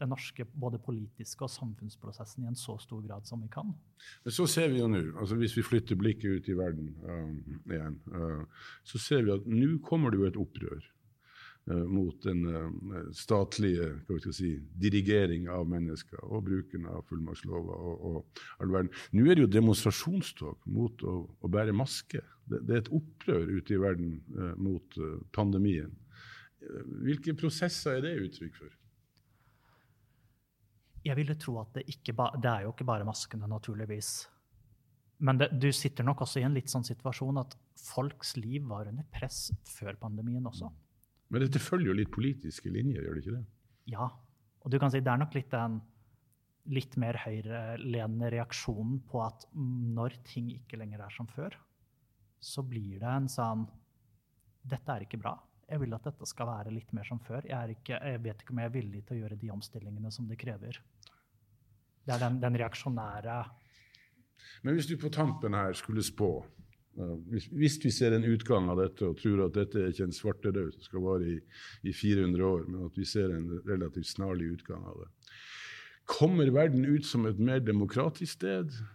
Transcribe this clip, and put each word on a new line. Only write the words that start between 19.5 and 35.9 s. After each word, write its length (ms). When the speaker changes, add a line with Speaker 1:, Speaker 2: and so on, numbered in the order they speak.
Speaker 2:
demonstrasjonstog 1080
mot 400
å, 120
å 80
bære 240
maske. 480
Det, 160
det 100
er 80
et 160
opprør 540
ute 240
i 80
verden, 320
eh, 260
mot, 400
eh, 220
pandemien. 640
Eh, 240
hvilke 320
prosesser 600
er 80
det 180
uttrykk 320
for? 220
Speaker 1:
Jeg 140
ville 180
tro 240
at 160
det 60
ikke 240
ba-, 140
det 80
er 160
jo 80
ikke 160
bare 160
maskene, 400
naturligvis. 800
Men 160
det, 140
du 60
sitter 320